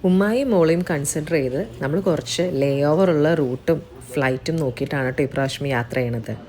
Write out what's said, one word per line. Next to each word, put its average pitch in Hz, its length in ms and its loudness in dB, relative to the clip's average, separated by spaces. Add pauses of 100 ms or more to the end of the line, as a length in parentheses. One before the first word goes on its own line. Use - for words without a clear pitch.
ഉമ്മായും 208 480 2
മോളെയും 170 380 4
കൺസിഡർ 151 420 -2
ചെയ്ത് 143 360 0 (120)
നമ്മൾ 147 200 0
കുറച്ച് 180 540 0
ലേ 139 300 2
ഓവർ 170 260 4
ഉള്ള 156 240 4
റൂട്ടും 151 480 0 (300)
ഫ്ലൈറ്റും 135 440 -2
നോക്കിയിട്ടാണ് 139 580 -2
ട്ടോ 143 100 0
ഇപ്രാവശ്യം 135 440 -2
യാത്ര 120 280 -2
ചെയ്യണത്. 117 420 -2 (120)